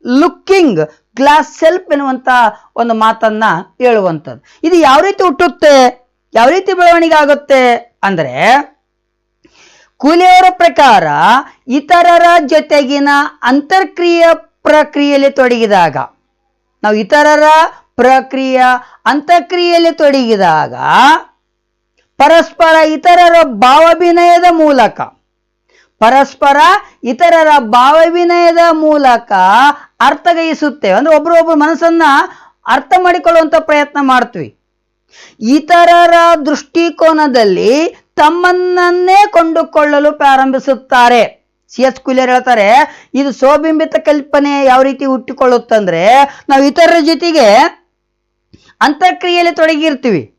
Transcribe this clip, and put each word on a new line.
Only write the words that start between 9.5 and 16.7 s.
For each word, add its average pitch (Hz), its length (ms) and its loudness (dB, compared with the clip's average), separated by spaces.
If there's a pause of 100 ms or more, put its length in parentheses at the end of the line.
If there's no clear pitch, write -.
ಕೂಲಿಯವರ 370 460 4 (140)
ಪ್ರಕಾರ 285 440 2 (640)
ಇತರರ 339 600 2 (240)
ಜೊತೆಗಿನ 285 580 -2 (320)
ಅಂತರ್ಕ್ರಿಯೆ 339 880 -2 (380)
ಪ್ರಕ್ರಿಯೆಯಲ್ಲಿ 285 600 0
ತೊಡಗಿದಾಗ, 226 680 -2 (840)